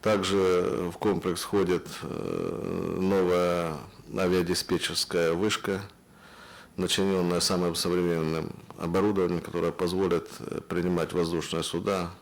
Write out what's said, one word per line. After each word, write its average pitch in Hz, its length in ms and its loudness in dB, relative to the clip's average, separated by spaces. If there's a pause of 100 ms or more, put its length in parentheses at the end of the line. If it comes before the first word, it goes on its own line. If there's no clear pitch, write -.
Также 92 920 2
в - 40 -14
комплекс 90 440 0
входит, 90 460 0 (160)
э, 50 960 -4
новая 90 760 2 (380)
авиадиспетчерская 87 1200 0
вышка, 98 480 -2 (960)
начинённая 90 640 2
самым 87 340 0
современным 82 800 0 (240)
оборудованием, 90 640 0
которое 85 300 -2
позволит, 87 560 0 (120)
э, - 220 -8
принимать 87 520 0
воздушные 82 480 0
суда 90 480 -2 (120)